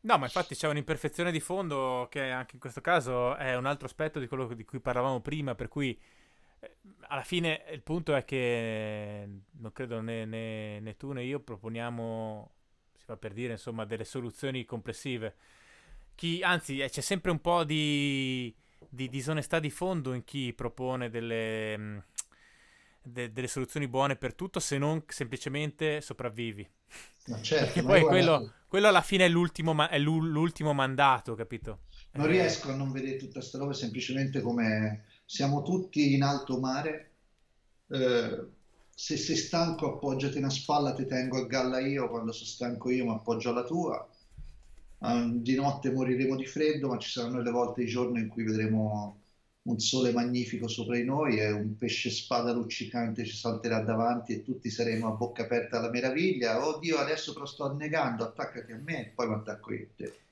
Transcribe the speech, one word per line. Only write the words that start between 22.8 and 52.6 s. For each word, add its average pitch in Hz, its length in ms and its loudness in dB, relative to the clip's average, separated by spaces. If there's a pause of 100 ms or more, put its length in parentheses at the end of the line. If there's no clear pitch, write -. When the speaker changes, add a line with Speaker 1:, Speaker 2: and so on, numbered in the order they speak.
Speaker 1:
de-, 120 300 -8
delle 127 160 -4
soluzioni 135 400 -4
buone 135 280 2
per 123 180 -6
tutto, 180 260 -4
se 139 180 0
non 151 300 0
semplicemente 147 920 -2
sopravvivi. 113 680 -6 (600)
Speaker 2:
Ma 113 120 -6
certo, 156 400 2
Speaker 1:
Perché - 20 0
Speaker 2:
ma 185 120 6
Speaker 1:
poi 165 100 10
Speaker 2:
guarda 175 260 6
Speaker 1:
quello, 147 220 2 (140)
quello 202 220 6
alla 180 140 10
fine 185 240 6
è - 20 8
l'ultimo 165 460 4
ma-, 151 140 4
è 156 100 2
l'u-, 156 260 4
l'ultimo 156 480 2
mandato, 131 600 4
capito? 113 460 -8 (320)
Speaker 2:
Non 147 140 0
Speaker 1:
Eh. - 20 6
Speaker 2:
riesco 170 420 4
a 131 40 -2
non 135 180 -2
vedere 135 240 -4
tutta 135 240 -10
sta - 180 -10
roba 139 140 -2
semplicemente 127 680 -2
come 110 640 2 (200)
siamo 139 380 0
tutti 151 520 2
in 135 80 6
alto 135 380 2
mare, 143 500 -2 (800)
eh, 123 580 2 (480)
se - 220 -4
sei - 200 0
stanco 165 580 0
appoggiati 135 440 0
una 135 120 2
spalla, 143 420 2
ti 131 140 -2
tengo 127 320 0
a 120 80 -2
galla 127 340 2
io, 135 280 0
quando 113 240 -4
sono - 160 -10
stanco 120 420 -4
io 127 140 2
mi 117 80 0
appoggio 113 380 0
alla 120 140 0
tua. 160 440 -2 (920)
Ah, 120 300 2
di 120 220 2
notte 139 380 2
moriremo 131 440 2
di 131 100 -4
freddo, 147 420 2
ma 120 100 0
ci - 120 -6
saranno 123 300 -2
le 120 100 0
volte 120 340 2
di 110 60 -2
giorno 123 280 2
in 110 100 0
cui 113 160 -4
vedremo 107 760 0 (420)
un 117 160 0
sole 127 340 2
magnifico 120 560 0
sopra 117 280 -2
di 120 80 2
noi 135 340 2
e 107 140 4
un 107 240 -2
pesce 117 340 -2
spada 120 420 0
luccicante 117 720 -2